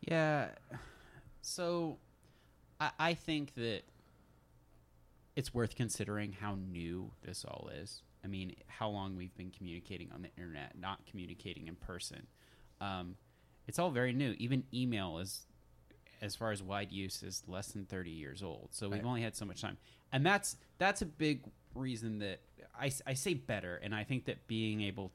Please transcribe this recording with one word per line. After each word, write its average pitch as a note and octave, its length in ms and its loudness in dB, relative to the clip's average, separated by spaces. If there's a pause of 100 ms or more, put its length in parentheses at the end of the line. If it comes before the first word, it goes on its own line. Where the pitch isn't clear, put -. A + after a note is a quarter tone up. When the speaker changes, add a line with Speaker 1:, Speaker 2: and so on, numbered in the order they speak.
Speaker 1:
Yeah. D#3 480 6 (960)
So E3+ 560 2 (840)
I, D3+ 180 4
I E3 160 6
think D3+ 400 0
that A2+ 280 2 (1500)
it's C3+ 180 0
worth A#2 200 4
considering G#2 580 0
how G2+ 240 -2
new F2+ 560 -2 (100)
this - 220 -6
all - 300 -6
is. - 280 -8 (220)
I - 40 -6
mean, F#2+ 260 -2 (120)
how - 240 0
long F#2+ 260 -2
we've F2+ 200 -6
been F2+ 140 -8
communicating F2 600 -8
on E2+ 100 -8
the F2+ 140 -8
internet, D2+ 420 -8
not F#2 280 -4
communicating F2 640 -8
in E2 80 -8
person. F2 500 -8 (540)
Um, F#2 360 -4 (500)
it's - 120 -4
all F3+ 120 6
very B2 220 4
new. B2+ 260 4
Even B2+ 260 4 (100)
email G#2 440 2
is, F#2+ 280 -4 (720)
as G#2 160 -4
far A2+ 140 0
as G2 120 0
wide G2 300 -2
use, F#2+ 300 -2
is F#2+ 240 -4
less F#2 220 -4
than G2 180 -6
thirty F#2 240 -4
years D2+ 320 -6
old. D#2+ 300 -6
So - 160 -4
we've G2+ 100 0
Speaker 2:
Right. A2 100 -2
Speaker 1:
only B2 140 2
had A2 140 -2
so G#2 100 -4
much F#2 160 -6
time. G2 160 -4 (340)
And C3+ 140 6
that's, G3 300 4 (220)
that's G3 220 6
a G3+ 60 0
big D3 380 2 (300)
reason A2+ 440 -2
that G2+ 220 -2 (380)
I, C3 100 0
s-, C3+ 180 0
I C3+ 80 2
say F3+ 200 2
better, G2 420 0
and G#2+ 180 -2
I G#2+ 100 2
think C3 220 0
that - 220 -4
being A2 340 4
able G2 320 0